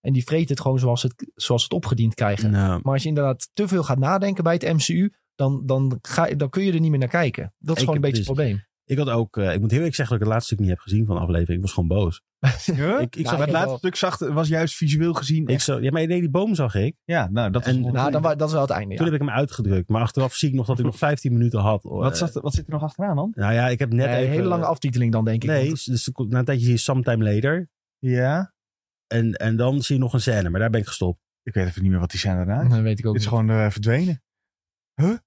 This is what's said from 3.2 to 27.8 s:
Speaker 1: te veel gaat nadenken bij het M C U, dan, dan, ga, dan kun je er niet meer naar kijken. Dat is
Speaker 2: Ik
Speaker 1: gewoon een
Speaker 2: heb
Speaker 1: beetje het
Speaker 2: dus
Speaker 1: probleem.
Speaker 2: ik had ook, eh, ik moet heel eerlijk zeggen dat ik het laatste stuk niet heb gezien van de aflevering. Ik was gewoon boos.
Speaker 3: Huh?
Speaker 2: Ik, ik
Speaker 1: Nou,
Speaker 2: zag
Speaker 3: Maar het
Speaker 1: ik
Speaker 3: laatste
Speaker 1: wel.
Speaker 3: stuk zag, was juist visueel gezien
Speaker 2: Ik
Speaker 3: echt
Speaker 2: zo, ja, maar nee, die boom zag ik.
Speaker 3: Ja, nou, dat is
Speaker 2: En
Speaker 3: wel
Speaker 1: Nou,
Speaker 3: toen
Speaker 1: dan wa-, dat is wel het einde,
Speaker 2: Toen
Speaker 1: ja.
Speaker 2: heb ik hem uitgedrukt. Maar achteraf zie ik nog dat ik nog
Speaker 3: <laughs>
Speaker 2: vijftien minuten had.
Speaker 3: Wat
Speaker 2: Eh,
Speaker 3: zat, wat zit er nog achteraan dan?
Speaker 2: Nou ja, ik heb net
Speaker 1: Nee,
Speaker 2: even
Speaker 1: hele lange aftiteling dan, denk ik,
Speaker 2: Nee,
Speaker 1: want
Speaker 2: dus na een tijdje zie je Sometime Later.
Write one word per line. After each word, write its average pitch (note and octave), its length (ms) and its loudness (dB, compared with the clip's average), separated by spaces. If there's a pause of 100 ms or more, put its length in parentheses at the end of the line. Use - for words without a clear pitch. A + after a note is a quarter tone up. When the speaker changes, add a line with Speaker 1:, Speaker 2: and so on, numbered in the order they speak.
Speaker 1:
te G#3 140 -2
veel F3 160 0
gaat C3+ 160 0
nadenken F#3+ 440 0
bij E3 100 2
het F3 100 -2 (100)
M D#3+ 40 2
C C3+ 100 0
U, F3+ 260 0 (220)
dan, C#3 300 0
dan, C3 360 2
ga, - 240 0
dan C#3+ 240 -2
kun F#3+ 140 -2
je F#3+ 100 2
er D#3+ 60 2
niet D#3+ 100 2
meer C#3+ 100 2
naar B2+ 100 0
kijken. D#3 340 -2 (160)
Dat D#3 160 -2
is B2 80 -2
Speaker 2:
Ik C#3 60 2
Speaker 1:
gewoon D#3 60 0
een C#3+ 60 0
Speaker 2:
heb C#3+ 100 2
Speaker 1:
beetje A#2 60 0 (140)
het C3 60 0
Speaker 2:
dus D3 80 0
Speaker 1:
probleem. G2+ 220 -4 (180)
Speaker 2:
ik C#3 120 -2
had C#3+ 120 0
ook, A#2 280 0
eh, F#2+ 160 2
ik F#2+ 60 0
moet G#2+ 100 0
heel B2 100 4
eerlijk E3 160 -2
zeggen D3 100 -2
dat A#2+ 100 -2
ik G2 40 -2
het G#2+ 140 0
laatste A#2 200 0
stuk G2+ 60 -4
niet G2 100 2
heb F2+ 100 0
gezien G#2+ 260 0
van G2 100 0
de F2 60 -4
aflevering. E2+ 360 0
Ik F2+ 40 -2
was G2 120 -4
gewoon E2+ 160 0
boos. F2+ 320 0 (180)
Speaker 3:
Huh? C3+ 100 2
Speaker 2:
Ik, D#3+ 260 -2
ik - 0 -
Speaker 1:
Nou, F3 260 0
Speaker 2:
zag D#3 220 -6
Speaker 3:
Maar B2+ 160 0
het D3 80 0
Speaker 1:
ik D3 60 -2
Speaker 3:
laatste E3 160 0
Speaker 1:
wel. B2+ 80 -4
Speaker 3:
stuk F#3 180 -4
zag, F#3 220 -2
was D3+ 300 -2
juist D#3+ 280 0
visueel D#3 380 2
gezien D3+ 300 -2
Speaker 2:
Ik C3+ 60 -4
Speaker 3:
echt C3 140 0
Speaker 2:
zo, C3 180 -2
ja, C3 100 0
maar D#3+ 160 0
nee, F3 120 0
die E3+ 100 0
boom F#3+ 260 0
zag B2+ 200 -2
ik. A2 280 0
Speaker 3:
Ja, D3 280 -2
nou, G#2+ 200 0
dat A#2+ 160 0
is B2+ 80 2
Speaker 2:
En B2+ 60 0
Speaker 3:
wel B2 100 0
Speaker 1:
Nou, B2+ 120 0
Speaker 3:
toen C#3+ 80 0
Speaker 1:
dan D3+ 100 0
wa-, D#3+ 140 2
dat D3+ 120 0
is D#3 60 -2
wel D3 80 0
het C3+ 100 -2
einde, G2 240 -4
Speaker 2:
Toen E3 100 0
Speaker 1:
ja. E3 60 2
Speaker 2:
heb C#3+ 100 0
ik D3 60 -2
hem A2+ 100 -2
uitgedrukt. G2 520 0
Maar A2 120 2
achteraf B2+ 340 0
zie D3+ 140 0
ik C3 60 0
nog B2 100 0
dat B2 140 0
ik A#2+ 60 0
nog A#2+ 180 -2
Speaker 3:
<laughs> D3 40 2
Speaker 2:
vijftien C#3+ 260 0
minuten A#2 260 2
had. G2 240 2
Speaker 3:
Wat G2+ 280 -2
Speaker 2:
Eh, - 60 -4
Speaker 3:
zat, F3 160 -2
wat C#3+ 200 -4
zit D3 140 0
er D3+ 60 -6
nog D3+ 100 -2
achteraan F3 320 -4
dan? F#3 200 -2
Speaker 2:
Nou G#2 180 2
ja, A#2+ 140 2
ik B2 120 0
heb A#2 140 0
net C3 140 2
Speaker 1:
Nee, B2 100 0
Speaker 2:
even C3 140 0
Speaker 1:
hele F3+ 160 0
lange E3+ 180 0
aftiteling B2 460 0
dan, A2 140 2
denk A2+ 180 0
ik, C3+ 60 0
Speaker 2:
Nee, C#3 180 2
Speaker 1:
want D#3 180 -4
Speaker 2:
dus B2 240 -2 (180)
na B2 120 0
een B2 60 0
tijdje C3 180 0
zie B2 100 4
je A2+ 60 2
Sometime A#2 540 2
Later. D3+ 360 0 (280)